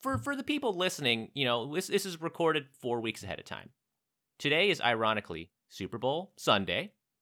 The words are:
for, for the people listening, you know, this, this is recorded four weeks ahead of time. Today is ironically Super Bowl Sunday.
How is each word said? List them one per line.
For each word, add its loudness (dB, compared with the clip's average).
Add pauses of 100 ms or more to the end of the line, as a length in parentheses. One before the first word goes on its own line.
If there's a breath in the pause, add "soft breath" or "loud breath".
for, -2
for -4
the -4
people -2
listening, 0
you 0
know, 0
this, -2
this 0
is -8
recorded 0 (160)
four 0
weeks -4
ahead -6
of -14
time. -12 (680)
Today 4
is 0
ironically 0 (200)
Super -8
Bowl -2
Sunday. 2 (300)